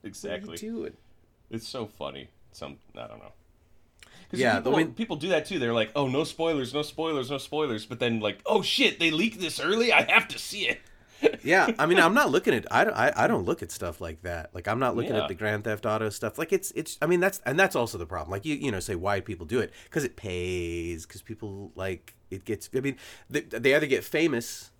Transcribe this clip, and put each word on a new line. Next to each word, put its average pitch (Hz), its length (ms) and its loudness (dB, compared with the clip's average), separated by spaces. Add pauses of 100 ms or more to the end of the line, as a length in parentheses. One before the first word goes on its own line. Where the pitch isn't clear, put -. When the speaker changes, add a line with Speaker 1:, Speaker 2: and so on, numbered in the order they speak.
Speaker 1:
Exactly. 196 460 -10
Speaker 2:
What - 120 -10
are 214 40 -10
you 220 60 -8
doing? - 200 -8 (580)
Speaker 1:
It's 113 180 -8
so 120 180 -8
funny. 69 420 -12 (240)
Some, 69 260 -12 (180)
I 57 100 -10
don't 55 120 -16
know. 50 140 -20 (960)
'Cause 120 100 -4
Speaker 2:
Yeah, 117 160 6
Speaker 1:
people, - 160 2
Speaker 2:
the - 40 6
win- 160 180 2
Speaker 1:
people 226 220 -4
do 151 120 -6
that 156 180 2
too. 190 120 -4
They're 117 140 2
like, 113 220 2
"Oh, 143 140 2
no 135 160 0
spoilers, 147 500 -2
no 147 80 -2
spoilers, 147 480 -4
no 143 80 -4
spoilers." 135 480 -2
But 120 140 -10
then, 117 200 2
like, 104 260 -2
"Oh 208 160 4
shit, 214 360 2
they 165 120 4
leaked 190 300 0
this 160 200 -4
early? 214 320 4
I - 100 8
have - 260 4
to - 100 -10
see 190 300 -4
it." - 160 -4
<laughs> - 60 -20 (540)
Speaker 2:
Yeah, 170 340 6
I 151 80 4
mean, 180 140 6
I'm 175 140 8
not 269 180 6
looking 180 200 4
at, 113 200 0
I 123 100 6
don't, 214 120 4
I, 123 200 4
I 117 140 4
don't 151 160 2
look 127 180 -2
at - 80 -10
stuff 85 300 -8
like 82 220 -10
that. 85 300 -8
Like, 90 140 -8
I'm 113 140 0
not 127 160 2
looking - 180 0
Speaker 1:
Yeah. 98 80 0
Speaker 2:
at 73 60 -2
the 95 80 -6
Grand 107 260 -2
Theft 107 240 -4
Auto 110 240 0
stuff. 107 260 -6
Like, 160 160 -2
it's, 190 200 -2
it's, - 280 -8
I 151 60 2
mean, 175 140 4
that's, 190 260 0
and 139 120 0
that's 190 180 2
also 120 200 0
the 85 100 -8
problem. 87 260 -8
Like, 101 120 -6
you, 151 120 -2
you 127 160 -2
know, 95 80 -2
say 95 160 -6
why 98 240 -2
people 87 260 -10
do 117 140 -2
it. 98 120 -4 (180)
'Cause 156 120 -2
it - 140 -6
pays, 87 880 -6
'cause - 160 -18
people, 101 540 -12
like, 95 400 -10 (160)
it 95 120 -12
gets, - 300 -6
I 131 60 0
mean, 135 160 -4 (340)
they, 143 120 -4
they 120 340 0
either 156 100 2
get 131 160 0
famous 151 760 -2